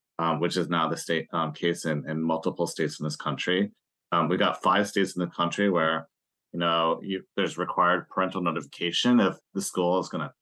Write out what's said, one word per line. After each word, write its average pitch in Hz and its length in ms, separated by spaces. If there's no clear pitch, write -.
um, 82 220
which 87 160
is 85 120
now 82 200
the 82 80
state, 82 360
um, 78 200
case 85 320
in, 78 240
in 78 120
multiple 82 460
states 78 320
in 76 60
this 76 120
country. 90 540
Um, 85 180
we 92 80
got 95 240
five 98 280
states 95 260
in 90 60
the 87 80
country 87 420
where, 80 380
you 85 80
know, 82 420
you, 95 220
there's 90 220
required 90 500
parental 92 320
notification 87 800
if - 180
the 98 80
school 90 380
is 87 100
gonna 78 340